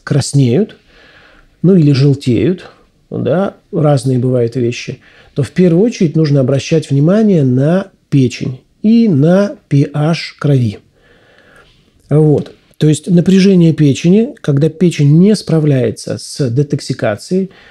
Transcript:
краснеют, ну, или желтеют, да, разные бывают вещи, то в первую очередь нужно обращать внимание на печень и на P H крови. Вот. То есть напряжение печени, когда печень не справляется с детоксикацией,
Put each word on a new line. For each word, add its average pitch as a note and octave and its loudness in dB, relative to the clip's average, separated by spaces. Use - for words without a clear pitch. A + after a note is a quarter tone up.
краснеют, C#3 0
ну, F#3 4
или D3 4
желтеют, C3 0
да, A#2+ -4
разные C#3 0
бывают B2 -2
вещи, B2 -6
то C#3+ -2
в - -8
первую F3+ 2
очередь G3+ -2
нужно C#3+ 2
обращать C#3 -2
внимание F3 2
на C#3 0
печень B2+ -2
и A3+ 2
на F3+ 0
P C#3+ 0
H D3+ -4
крови. B2+ -2
Вот. D3 2
То D3+ 2
есть D3+ -4
напряжение F#3 4
печени, F3 0
когда D3 0
печень D#3+ 2
не G3+ 4
справляется C#3 -2
с - -6
детоксикацией, C3+ -4